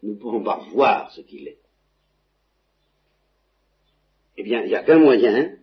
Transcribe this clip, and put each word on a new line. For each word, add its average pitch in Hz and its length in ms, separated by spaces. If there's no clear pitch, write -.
nous 104 100
ne 104 60
pouvons 110 240
pas 98 280
voir - 400
ce - 100
qu'il - 260
est. - 100
Eh 101 60
bien, 113 180
il - 60
n'y 107 80
a - 80
qu'un 160 160
moyen 127 640